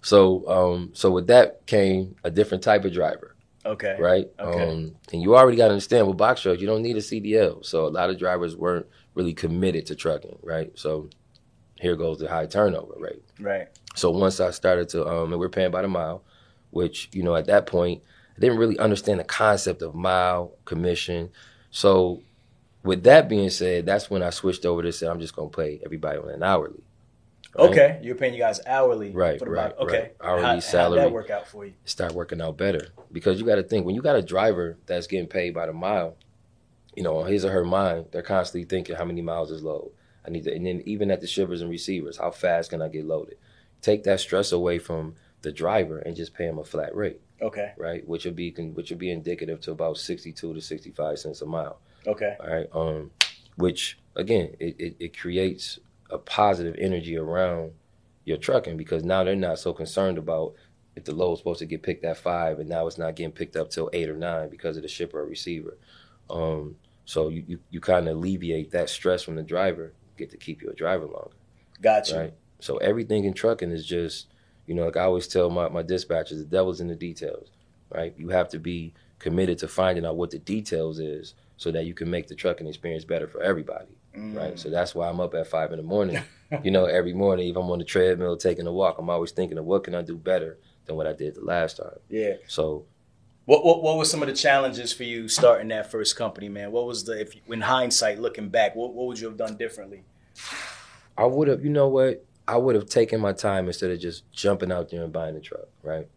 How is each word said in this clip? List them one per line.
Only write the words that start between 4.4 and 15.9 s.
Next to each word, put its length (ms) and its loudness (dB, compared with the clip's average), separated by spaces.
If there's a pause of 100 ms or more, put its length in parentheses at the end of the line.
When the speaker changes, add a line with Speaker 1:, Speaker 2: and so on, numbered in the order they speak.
Speaker 1:
Um, 260 -6 (160)
and 100 -2
you 140 8
already 220 10
gotta 140 8
understand 360 4
with 80 0
box 260 2
trucks, 200 0
you 60 -2
don't 140 0
need 140 -2
a 60 -2
C 180 -6
D 160 -2
L. 280 4
So 240 0
a 20 0
lot 200 0
of 80 -2
drivers 380 -2
weren't 300 -2 (300)
really 180 -2
committed 540 -2
to 80 -8
trucking, 460 -4
right? 340 -6
So 340 -6 (720)
here 160 0
goes 220 -4
the 100 -6
high 160 -2
turnover 520 0
rate. 240 -12 (200)
Speaker 2:
Right. 260 -4 (280)
Speaker 1:
So 160 2
once 280 2
I 120 2
started 380 2
to, 160 -2
um, 280 -2
and 60 -2
we're 100 -2
paying 220 0
by 100 -2
the 80 -2
mile, 340 -4 (460)